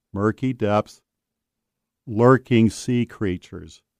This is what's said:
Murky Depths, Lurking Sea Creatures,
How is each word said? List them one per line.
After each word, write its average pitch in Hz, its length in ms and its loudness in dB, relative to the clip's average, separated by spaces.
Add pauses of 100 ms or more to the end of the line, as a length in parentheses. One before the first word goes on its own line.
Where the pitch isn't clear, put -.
(120)
Murky 110 400 -4
Depths, 107 480 -4 (1040)
Lurking 120 600 4
Sea 120 380 -4
Creatures, 90 760 -12 (180)